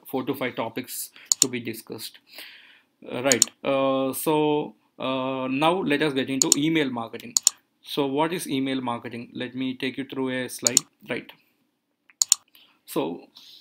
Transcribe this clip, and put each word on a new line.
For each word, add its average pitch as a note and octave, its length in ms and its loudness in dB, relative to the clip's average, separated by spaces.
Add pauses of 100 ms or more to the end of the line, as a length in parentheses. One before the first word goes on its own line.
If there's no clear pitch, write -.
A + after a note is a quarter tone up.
four C3 160 -2
to C3+ 100 0
five C3 220 -4
topics - 560 -6 (300)
to B2+ 80 4
be B2 100 -4
discussed. A#2 600 -10 (920)
Uh, B2+ 120 -2
right. B2 220 6 (180)
Uh, C3+ 480 2
so, D3+ 640 2 (220)
uh, C3 500 -2
now C#3+ 340 4
let D3 200 2
us D#3 120 2
get C3 160 0
into C3+ 280 0
email D3+ 320 4
marketing. A#2 440 -8 (480)
So - 240 0
what D3 280 2
is F3+ 120 -4
email C3+ 360 0
marketing? A#2+ 520 -6
Let B2 220 -6
me C3 200 -2
take C3 220 -4
you C#3 60 -4
through C3 260 -2
a B2+ 200 -2
slide. - 320 0 (280)
Right. A#2+ 220 -6 (1500)
So - 420 -2 (340)